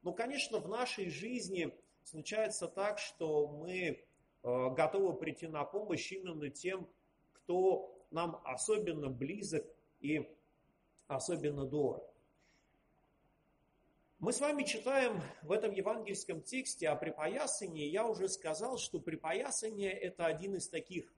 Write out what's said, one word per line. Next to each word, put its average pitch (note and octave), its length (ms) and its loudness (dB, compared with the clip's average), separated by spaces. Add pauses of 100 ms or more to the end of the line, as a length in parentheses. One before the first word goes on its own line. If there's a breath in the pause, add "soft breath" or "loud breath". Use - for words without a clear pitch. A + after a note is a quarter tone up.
Но, F3 100 -2
конечно, A#3 480 0
в D3+ 80 -6
нашей A3 420 0
жизни F#3 640 -2 (300)
случается G3+ 640 -2
так, G3+ 320 0
что D3+ 480 2
мы, D#3+ 560 -2 (400)
э, B2+ 260 4
готовы F3 440 4
прийти D#3+ 340 -4
на D#3 160 -2
помощь F#3+ 480 -2
именно E3+ 380 -6
тем, F3+ 380 -6 (460)
кто F3+ 600 4 (180)
нам E3 340 0
особенно D#3 640 0
близок D3 560 -2 (340)
и D3 300 0 (800)
особенно C#3+ 580 0
дорог. C3+ 480 0 (2000 soft breath)
Мы G#3 140 0
с B3 60 0
вами C#4+ 240 4
читаем A#3+ 580 4 (220 loud breath)
в D#3 80 0
этом G#3+ 220 4
евангельском G3 680 -2
тексте B3+ 480 -2
о D3 60 4
припоясании. E3 920 -2
Я G#3 200 2
уже F#3+ 220 0
сказал, F#3+ 480 -2
что - 220 -4
припоясание — G3+ 960 -2
это F3+ 320 -2
один E3+ 300 0
из - 140 -2
таких E3 480 -6